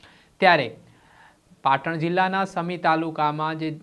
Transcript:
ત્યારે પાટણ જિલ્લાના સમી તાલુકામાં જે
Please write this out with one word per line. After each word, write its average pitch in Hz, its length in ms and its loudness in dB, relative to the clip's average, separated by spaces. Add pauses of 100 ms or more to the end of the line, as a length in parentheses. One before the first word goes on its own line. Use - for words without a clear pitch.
(420)
ત્યારે 160 280 6 (960)
પાટણ 139 340 0
જિલ્લાના 185 480 0
સમી 180 320 -6
તાલુકામાં 160 840 -2
જે 160 100 -4 (140)